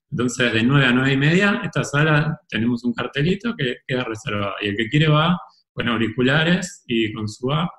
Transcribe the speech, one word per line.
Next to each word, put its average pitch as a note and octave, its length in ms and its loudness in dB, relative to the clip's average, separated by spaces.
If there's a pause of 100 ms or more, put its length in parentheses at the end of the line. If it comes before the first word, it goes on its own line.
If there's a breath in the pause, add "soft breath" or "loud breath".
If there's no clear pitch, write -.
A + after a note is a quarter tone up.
(120)
Entonces, A#2+ 420 -2
de A2 100 2
nueve C#3 220 4
a B2 80 4
nueve C3 200 2
y C3+ 40 2
media, F#3+ 460 2
esta D3+ 200 -4
sala D3+ 640 0
tenemos A#2+ 380 -2
un A#2+ 80 -2
cartelito E3+ 640 -2
que B2+ 280 -4
queda B2+ 180 -2
reservada. G#2 580 -6
Y G#2 80 -2
el G2+ 80 -4
que A2+ 100 -2
quiere D3+ 200 2
va D#3 300 2 (360 loud breath)
con A2 160 -4
auriculares C3+ 960 0
y A2+ 240 -2
con A2 160 -6
su B2 240 -6
app D#3+ 280 -2